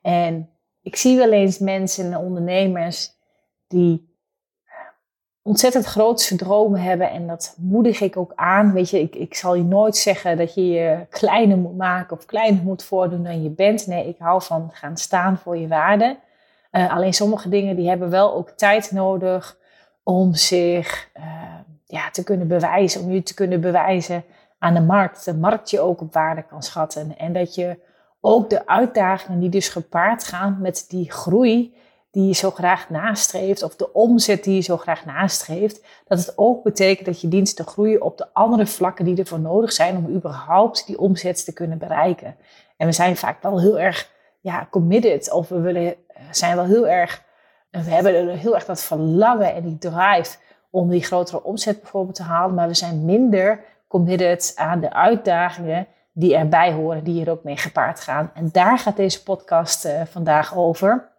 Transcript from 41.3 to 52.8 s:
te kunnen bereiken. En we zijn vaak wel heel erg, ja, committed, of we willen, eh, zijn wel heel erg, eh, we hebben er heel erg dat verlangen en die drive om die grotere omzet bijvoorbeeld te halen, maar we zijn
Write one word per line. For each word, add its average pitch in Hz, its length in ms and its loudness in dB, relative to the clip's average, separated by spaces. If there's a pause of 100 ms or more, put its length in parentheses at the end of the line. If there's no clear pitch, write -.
te 160 80 -12
kunnen 165 240 -8
bereiken. 151 580 -2 (420)
En 160 100 0
we 165 60 2
zijn 175 240 2
vaak - 240 -6
wel 190 180 -2
heel 185 200 4
erg, 180 340 -4 (280)
ja, 175 300 -10
committed, 185 600 2
of 165 180 -2
we 180 100 -4
willen, 175 360 -2 (120)
eh, - 240 -20
zijn 175 240 -2
wel 175 100 0
heel 214 220 4
erg, 175 360 0 (460)
eh, 180 120 -8
we 165 100 -4
hebben 185 220 4
er 175 240 0
heel 208 180 0
erg - 100 -4
dat 175 180 -8
verlangen 175 680 2
en 170 100 -8
die 165 140 -8
drive 175 600 0 (320)
om 175 200 0
die 175 140 2
grotere 180 400 -4
omzet 208 380 -4
bijvoorbeeld 185 340 -6
te 180 80 -12
halen, 175 320 0
maar 170 120 2
we 170 60 -4
zijn 165 320 -2